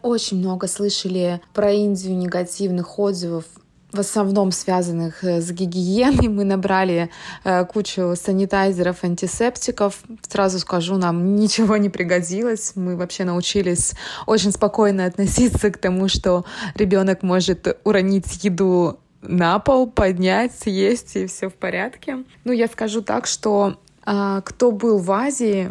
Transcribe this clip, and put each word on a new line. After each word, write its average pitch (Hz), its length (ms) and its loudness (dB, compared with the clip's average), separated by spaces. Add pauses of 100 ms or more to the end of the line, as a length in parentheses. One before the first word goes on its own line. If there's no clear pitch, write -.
очень 226 360 0
много 185 300 -2
слышали 185 720 -2 (120)
про 208 180 4
Индию 196 460 0
негативных 180 800 -2
отзывов, 175 480 -2 (480)
в 202 60 -4
основном 196 520 2
связанных, 175 720 -2
э, 175 160 0
с 170 120 -4
гигиеной. 190 760 2
Мы 202 160 0
набрали, 190 640 2 (360)
э, 180 200 2
кучу 180 520 -2
санитайзеров, 190 880 0
антисептиков. 202 1000 -2 (240)
Сразу 190 320 0
скажу, 175 380 -2
нам 180 380 2
ничего 214 420 2
не 202 120 2
пригодилось. 180 840 -2
Мы 180 220 -4
вообще 180 260 -6
научились 180 720 0 (320)
очень 202 260 2
спокойно 202 540 2
относиться 202 680 2
к - 60 -8
тому, 185 320 0
что 180 340 0 (320)
ребёнок 190 480 2
может 180 640 0
уронить 196 580 0
еду 180 560 2 (220)
на 175 380 2
пол, 254 280 4
поднять, 190 720 2
съесть, 196 560 0
и 190 120 -4
всё 190 220 -6
в 185 40 -18
порядке. 247 720 -6 (180)
Ну, 240 80 -2
я 226 160 2
скажу 220 340 -4
так, - 260 -2
что, 202 500 0 (280)
а, 196 360 0
кто 240 300 2
был 214 260 2
в 180 140 -2
Азии, 214 600 0